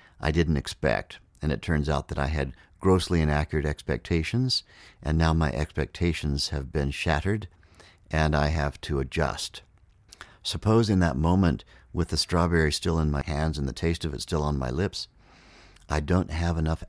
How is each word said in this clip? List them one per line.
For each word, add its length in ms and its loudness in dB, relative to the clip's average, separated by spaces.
I 120 0
didn't 260 4
expect. 600 -2
And 100 0
it 100 -2
turns 260 0
out 220 -2
that 100 -6
I 80 0
had 260 -2
grossly 400 4
inaccurate 440 0
expectations, 1000 -2
and 160 0
now 160 4
my 200 2
expectations 960 -2
have 240 -8
been 180 -2
shattered, 560 -2
and 260 2
I 120 2
have 340 -2
to 180 -4
adjust. 640 -4
Suppose 460 2
in 100 4
that 160 2
moment, 480 4
with 160 -2
the 80 -4
strawberry 540 2
still 280 0
in 100 2
my 120 0
hands 360 -2
and 100 -4
the 60 -6
taste 320 -2
of 80 -6
it 80 -8
still 220 -2
on 140 0
my 120 -4
lips, 380 -4
I 100 0
don't 320 0
have 260 -2
enough 320 -2